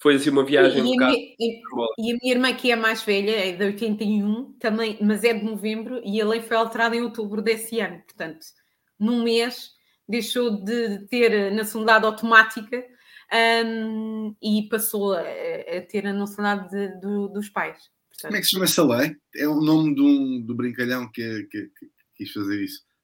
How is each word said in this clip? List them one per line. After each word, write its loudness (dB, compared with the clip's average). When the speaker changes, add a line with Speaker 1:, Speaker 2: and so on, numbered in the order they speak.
Speaker 1:
foi, 8
assim, 2
uma 4
viagem 6
Speaker 2:
E, -
e 2
Speaker 1:
um 2
Speaker 2:
a 2
Speaker 1:
bocado 4
Speaker 2:
minha, -2
e, -2
Speaker 1:
boa. -4
Speaker 2:
e -4
a -2
minha 0
irmã, 2
que 0
é 4
a 0
mais 0
velha, 0
é 0
de -4
oitenta -2
e 0
um, -4
também, -2
mas 2
é 4
de -4
novembro, -6
e -2
a 0
lei 0
foi -4
alterada 0
em -2
outubro -6
desse -2
ano. -4
Portanto, -12
num 0
mês, 0
deixou -2
de -4
ter 2
a -2
nacionalidade 2
automática, 2
hum, -6
e 0
passou -2
a, -2
a -8
ter -4
a -2
nacionalidade -4
de, -6
do, -4
dos -8
pais. -8
Portanto -12
Speaker 3:
Como -2
é -2
que -2
se 2
chama 2
essa 4
lei? 2
É -2
o 2
nome 4
de 2
um, 4
do -6
brincalhão -2
que, -6
que, -10
que -20
quis -12
fazer -4
isso. -10